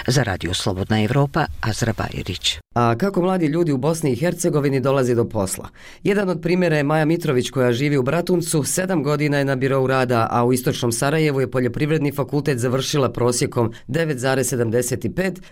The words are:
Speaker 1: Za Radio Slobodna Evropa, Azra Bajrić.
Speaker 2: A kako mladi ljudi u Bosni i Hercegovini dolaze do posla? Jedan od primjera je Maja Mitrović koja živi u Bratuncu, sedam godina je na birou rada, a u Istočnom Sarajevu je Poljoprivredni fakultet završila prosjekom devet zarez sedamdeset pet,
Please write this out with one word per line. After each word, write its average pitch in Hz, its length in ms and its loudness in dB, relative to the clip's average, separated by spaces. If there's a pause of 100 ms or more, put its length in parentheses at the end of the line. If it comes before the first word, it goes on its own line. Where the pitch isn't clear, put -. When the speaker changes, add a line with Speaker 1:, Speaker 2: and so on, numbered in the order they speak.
Speaker 1:
Za 131 160 2
Radio 90 300 -4
Slobodna 101 500 0
Evropa, 139 420 0 (160)
Azra 113 360 -2
Bajrić. - 600 -6 (180)
Speaker 2:
A 117 220 2
kako 196 240 0
mladi 185 240 2
ljudi 156 260 0
u 135 60 0
Bosni 156 340 0
i 120 40 0
Hercegovini 147 640 0
dolaze 131 360 2
do 113 100 2
posla? 104 440 -4 (340)
Jedan 196 260 0
od 165 120 -2
primjera 170 360 2
je 143 60 2
Maja 156 220 2
Mitrović 151 440 0
koja 123 240 2
živi 143 240 0
u 127 60 2
Bratuncu, 160 600 0
sedam 185 400 -2
godina 147 340 0
je 139 80 2
na 139 100 0
birou 131 320 0
rada, 123 440 2
a 120 140 2
u 127 80 4
Istočnom 123 380 0
Sarajevu 143 500 0
je 127 100 -2
Poljoprivredni 143 600 0
fakultet 143 480 -2
završila 127 500 0
prosjekom 120 640 0 (140)
devet 156 320 -2
zarez 131 300 0
sedamdeset 120 560 0 (100)
pet, 180 240 -2 (120)